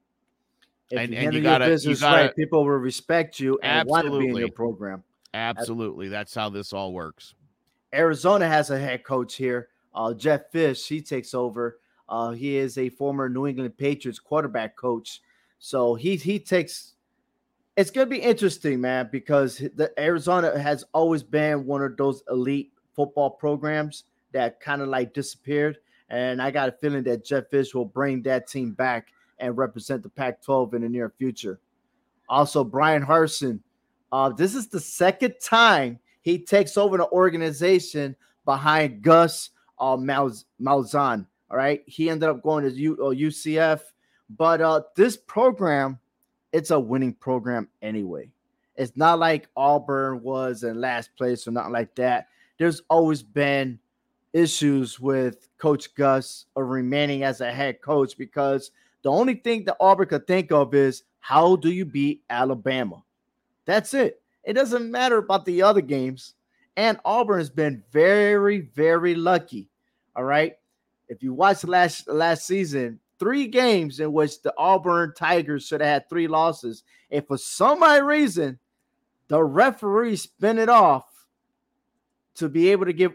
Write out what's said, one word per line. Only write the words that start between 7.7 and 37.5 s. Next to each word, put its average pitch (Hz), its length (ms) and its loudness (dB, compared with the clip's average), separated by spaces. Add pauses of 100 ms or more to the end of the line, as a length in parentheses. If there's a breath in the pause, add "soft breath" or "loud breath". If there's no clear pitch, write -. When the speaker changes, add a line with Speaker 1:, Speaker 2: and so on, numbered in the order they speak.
Speaker 1:
Arizona 165 560 2
has 151 200 2
a 139 80 -2
head 131 280 -6
coach 127 300 -4
here, 123 340 -4 (240)
uh, 113 200 -4
Jeff 139 380 -2
Fish. 151 380 -2
He 151 120 -6
takes 131 320 -8
over. 120 460 -6 (300)
Uh, 117 220 -6
he 139 260 -6
is 131 200 -4
a 127 120 -4
former 139 400 -4
New 131 180 -4
England 127 300 -8
Patriots 139 420 -4
quarterback 120 560 -4
coach. 117 460 -6 (380)
So 120 360 0
he, 170 220 -2
he 175 200 -4
takes, - 580 -6 (840)
it's 196 140 2
gonna 262 140 0
be 247 140 -4
interesting, 190 640 0
man, 127 300 -2
because 139 460 0
the 151 400 -4
Arizona 165 600 0
has 143 340 -4
always 160 300 2
been 147 420 -2
one 139 160 -4
of 131 160 -6
those 139 320 -2
elite 131 420 -4 (240)
football 143 340 -2
programs 151 760 -6 (260)
that 120 300 -4
kinda, 143 240 -6
like, 131 280 -4
disappeared. 147 640 -4 (320)
And 127 320 -4
I 135 100 -4
got 135 180 -2
a 123 40 -6
feeling 143 300 -4
that 123 220 -4
Jeff 139 240 -4
Fish 139 240 0
will 123 120 -4
bring 131 380 -4
that 127 240 -2
team 127 240 -6
back 120 360 -4 (320)
and 123 180 -6
represent 123 460 -6
the 101 60 -20
Pac-twelve 127 640 -2
in 117 100 -4
the 117 60 -6
near 120 280 -6
future. 110 420 -8 (720)
Also, 139 340 2
Brian 143 420 0
Harsin, 151 540 0 (540)
uh, 135 160 2
this 170 260 -2
is 247 140 -8
the 190 100 -8
second 190 600 -2
time 180 580 2 (220)
he 175 180 0
takes 196 380 2
over 202 180 2
an 175 60 0 (100)
organization 165 1040 0 (300)